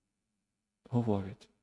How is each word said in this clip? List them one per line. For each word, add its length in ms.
говорить: 580